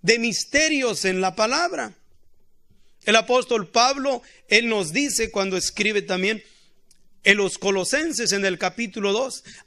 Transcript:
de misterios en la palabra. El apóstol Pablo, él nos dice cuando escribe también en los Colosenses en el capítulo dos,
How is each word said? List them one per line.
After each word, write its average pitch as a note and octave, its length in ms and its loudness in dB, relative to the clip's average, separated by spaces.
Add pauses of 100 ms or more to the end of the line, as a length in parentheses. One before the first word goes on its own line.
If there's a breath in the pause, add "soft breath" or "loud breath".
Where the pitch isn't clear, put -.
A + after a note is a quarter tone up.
de A3 160 4
misterios B3+ 880 0
en F#3 160 0
la F#3 120 -2
palabra. C4 600 -2 (1120)
El G#3+ 100 6
apóstol A#3 520 0
Pablo, C4 540 2 (260 soft breath)
él A#3 200 4
nos G3 240 -2
dice A3+ 380 -2
cuando G3 260 -2
escribe G#3 460 -2
también F#3+ 420 -4 (800 soft breath)
en G3+ 140 6
los G3 200 0
Colosenses G3+ 720 -2
en G3 140 0
el F#3 120 0
capítulo G3 560 -4
dos, - 300 -4 (240 loud breath)